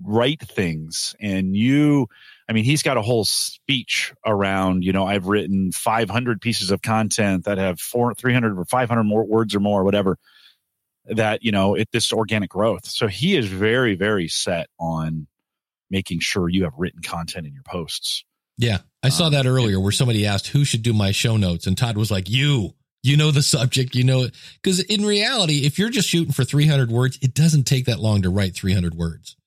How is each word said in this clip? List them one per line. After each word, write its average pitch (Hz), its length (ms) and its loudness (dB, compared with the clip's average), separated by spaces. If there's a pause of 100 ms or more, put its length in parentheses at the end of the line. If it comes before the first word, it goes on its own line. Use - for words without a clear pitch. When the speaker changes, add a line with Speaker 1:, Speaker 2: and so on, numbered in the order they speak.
Speaker 1:
write 117 380 0
things 80 760 -6
and 95 380 -2
you, 139 500 2 (440)
I - 40 -4
mean, 110 100 2
he's 143 180 2
got 143 140 0
a 113 60 2
whole 110 240 0
speech - 880 -4 (100)
around, 98 580 0
you 92 120 2
know, 95 120 0
"I've 98 200 -2
written 98 440 0
five 113 380 -2
hundred 117 320 -4
pieces 101 300 -4
of 98 100 -2
content 104 640 0
that 101 140 -2
have 92 200 -2
four, 120 360 -2
three 127 180 -2
hundred 113 260 0
or 87 60 -6
five 127 240 0
hundred 117 160 2
more 104 220 2
words 110 280 2
or 101 60 0
more," 101 240 2
whatever, 98 320 2 (880)
that, 110 400 -2
you 113 80 0
know, 98 220 2
it, 107 180 -2
this 113 180 -2
organic 104 380 -2
growth. 101 380 -2
So - 200 -2
he 113 300 0
is 117 120 0
very, 107 480 0
very 95 320 0
set 85 400 -4 (120)
on 80 460 -6 (640)
making 95 300 -4
sure 87 280 -2
you 92 160 0
have 82 140 -4
written 85 240 -6
content 85 440 -10
in 71 60 -14
your 69 120 -20
posts. - 600 -8 (320)
Speaker 2:
Yeah. 113 220 0 (240)
I 131 80 2
saw 165 160 2
Speaker 1:
Um, 156 60 0
Speaker 2:
that 143 140 2
earlier 123 300 2
Speaker 1:
it 95 40 2
Speaker 2:
where 98 120 2
somebody 117 340 2
asked 101 220 -2
who 143 160 2
should 120 180 -2
do 117 120 0
my 104 160 2
show 113 260 0
notes. 90 300 0
And 92 100 0
Todd 117 220 -2
was 107 120 0
like, 95 200 -2
"You, 131 440 0 (280)
you 139 160 4
know 151 120 4
the 147 120 4
subject, 127 520 0
you 123 100 2
know 131 180 4
it." 123 120 -6 (280)
'Cause 190 180 2
in 208 240 0
reality, 208 600 2
if 147 120 0
you're 208 120 2
just 240 180 0
shooting 165 240 2
for 135 120 0
three 147 220 2
hundred 139 240 4
words, 127 300 0
it 127 140 0
doesn't 151 300 4
take 127 200 2
that 110 160 0
long 104 220 4
to 92 80 2
write 95 240 0
three 95 180 0
hundred 87 220 0
words. 82 420 -6 (100)